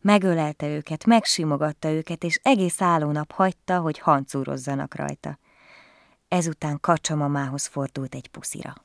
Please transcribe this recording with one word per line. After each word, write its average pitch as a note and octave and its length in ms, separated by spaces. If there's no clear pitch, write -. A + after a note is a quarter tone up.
Megölelte F3 680
őket, D3+ 360
megsimogatta D#3 840
őket, D#3+ 340
és E3+ 180
egész F#3+ 380
állónap D3+ 520
hagyta, F#3 480
hogy D#3+ 180
hancúrozzanak C#3 960
rajta. C#3+ 440
Ezután D#3+ 520
Kacsamamához C#3+ 840
fordult C3+ 480
egy - 140
puszira. - 460